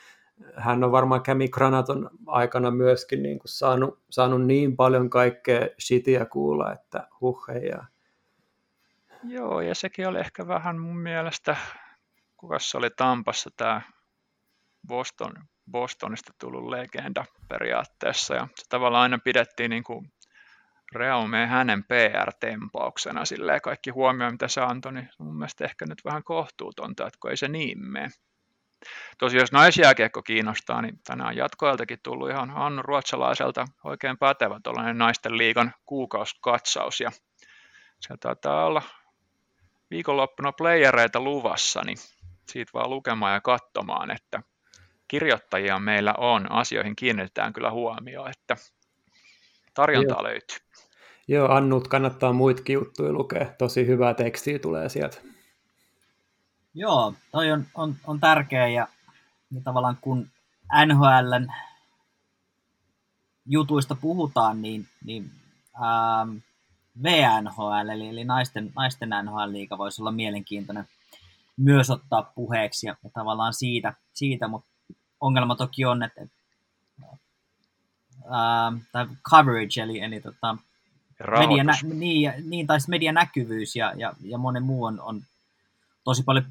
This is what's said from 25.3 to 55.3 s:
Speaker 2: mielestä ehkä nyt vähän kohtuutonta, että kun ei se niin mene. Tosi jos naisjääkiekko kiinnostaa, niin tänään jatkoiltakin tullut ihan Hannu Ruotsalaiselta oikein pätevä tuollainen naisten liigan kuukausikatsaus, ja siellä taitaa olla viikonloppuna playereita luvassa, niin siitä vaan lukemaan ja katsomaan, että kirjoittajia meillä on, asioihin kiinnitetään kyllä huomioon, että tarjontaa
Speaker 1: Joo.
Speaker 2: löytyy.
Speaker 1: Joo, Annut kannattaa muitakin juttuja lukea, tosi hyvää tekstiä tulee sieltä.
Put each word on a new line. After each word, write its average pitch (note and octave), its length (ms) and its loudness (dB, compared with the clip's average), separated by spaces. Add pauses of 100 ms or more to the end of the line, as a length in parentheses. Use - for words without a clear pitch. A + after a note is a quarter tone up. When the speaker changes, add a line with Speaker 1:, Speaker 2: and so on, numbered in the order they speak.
Speaker 2:
mielestä - 280 -10
ehkä - 240 -8
nyt D2+ 160 -16
vähän D3 200 -8
kohtuutonta, - 840 -8
että - 140 -14
kun - 100 -8
ei C3 60 -4
se C3+ 120 -4
niin C#3 420 -8
mene. C#2 180 -8 (1080)
Tosi B2+ 180 0
jos C3 160 4
naisjääkiekko C#3+ 720 6
kiinnostaa, A2 600 -2
niin A2 240 -10
tänään B2+ 300 -6
jatkoiltakin B2+ 680 -2
tullut C3 280 -8
ihan C3 200 -6
Hannu C#3+ 320 -4
Ruotsalaiselta C3 840 -2 (200)
oikein C3+ 340 -6
pätevä A#2 440 0
tuollainen A#2 360 -6
naisten A#2 400 0
liigan A#2 360 2 (120)
kuukausikatsaus, - 1120 -4
ja A#2 100 -4 (880)
siellä - 200 -14
taitaa C#3+ 460 -2
olla D#3 160 0 (1080)
viikonloppuna C#3 600 -2
playereita C3 680 4
luvassa, C3 640 -2
niin - 140 -8 (480)
siitä A#2+ 280 -10
vaan A#2+ 160 -2
lukemaan A2+ 420 -2
ja G2+ 80 0
katsomaan, - 720 -2
että - 320 -10 (640)
kirjoittajia G#2+ 720 0
meillä G#2 400 2
on, A2+ 340 0
asioihin A2 440 -2
kiinnitetään G#2+ 560 -4
kyllä A#2 180 -4
huomioon, A#2+ 600 -8
että B2 260 -6 (1160)
tarjontaa C#3 420 2
Speaker 1:
Joo. - 80 -4
Speaker 2:
löytyy. - 340 -10 (720)
Speaker 1:
Joo, C#3 240 4
Annut C3 360 4
kannattaa C3 440 2
muitakin C3 420 2
juttuja D3 380 -2
lukea, D3 340 -2 (120)
tosi B2+ 280 0
hyvää B2 280 4
tekstiä A#2+ 440 -4
tulee D#3+ 300 -4
sieltä. C#3+ 320 -6 (1500)